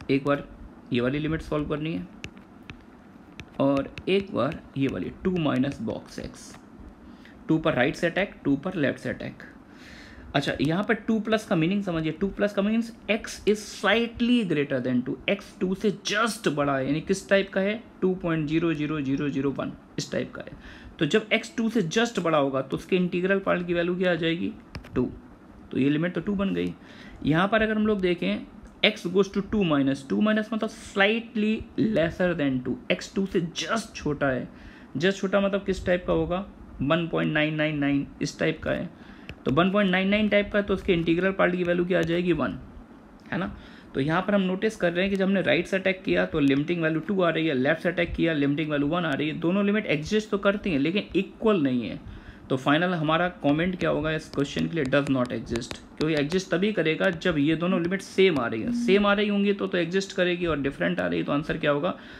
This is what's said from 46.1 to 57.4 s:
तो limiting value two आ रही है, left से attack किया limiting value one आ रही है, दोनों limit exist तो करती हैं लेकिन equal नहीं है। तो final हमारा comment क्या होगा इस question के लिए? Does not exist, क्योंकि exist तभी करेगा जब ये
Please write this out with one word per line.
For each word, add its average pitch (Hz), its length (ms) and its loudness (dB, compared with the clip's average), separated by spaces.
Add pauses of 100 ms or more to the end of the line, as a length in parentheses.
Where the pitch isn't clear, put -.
तो 165 140 -2
limiting 147 420 4
value 160 180 2
two 190 220 0
आ 170 80 4
रही 160 180 0
है, 151 60 2
left 135 280 2
से 180 80 0
attack 170 240 0
किया 165 200 2
limiting 147 380 2
value 143 160 2
one 170 180 0
आ 151 80 -2
रही 139 140 -2
है, 156 120 -4
दोनों 185 260 2
limit 202 200 2
exist 202 440 0
तो 202 80 0
करती 202 340 0
हैं 139 80 2
लेकिन 165 240 0 (120)
equal 196 480 2
नहीं 123 260 0
है। - 100 -8 (500)
तो 135 80 2
final 160 360 2
हमारा 160 360 2
comment 170 500 0
क्या 160 100 0
होगा 151 220 0
इस 156 180 -6
question 151 380 -2
के 165 80 -6
लिए? 151 100 0
Does 139 240 2
not 127 180 2
exist, 113 500 -6
क्योंकि - 360 -2
exist 156 380 0
तभी 185 220 2
करेगा 165 360 2
जब 170 280 0
ये 147 180 4